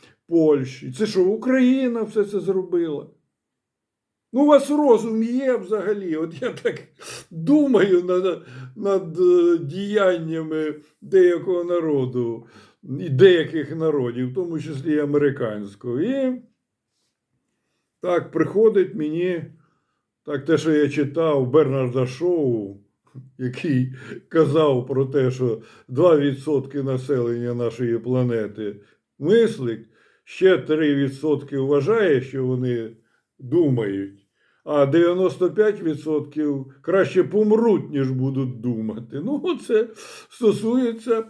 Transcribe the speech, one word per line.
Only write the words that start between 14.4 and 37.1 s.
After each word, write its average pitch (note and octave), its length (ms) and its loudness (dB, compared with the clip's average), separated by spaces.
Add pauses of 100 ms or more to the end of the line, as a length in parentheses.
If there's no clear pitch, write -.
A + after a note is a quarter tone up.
числі D3+ 340 -6
і D3+ 60 0
американського. B2+ 1000 -2
І B3+ 400 -2 (1600)
так F3 300 -2
приходить F#3 640 2
мені, D#3+ 480 -4 (800)
так, C#3 200 -6
те, D#3+ 120 4
що D#3+ 140 0
я D3+ 180 4
читав D3 640 0
Бернарда C3 540 2
Шоу, B2+ 720 -2 (600)
який B2+ 560 -2 (360)
казав C#3+ 580 2
про C3+ 180 0
те, C3 260 0
що B2+ 300 -2 (260)
два D#3 300 4
відсотки C#3 640 -2
населення B2 720 -2
нашої A#2 460 -2
планети A2 760 -4 (440)
мислить, C#3+ 680 0 (360)
ще F#3 340 2
три D3+ 380 0
відсотки C#3 640 -2
вважає, C#3+ 640 2
що C3 240 -6
вони B2 460 -2 (480)
думають, A#2 880 -2 (360)
а D3 220 2
дев'яносто F3 680 2
п'ять G#3 280 0
відсотків D3 1000 -4
краще F#3 420 2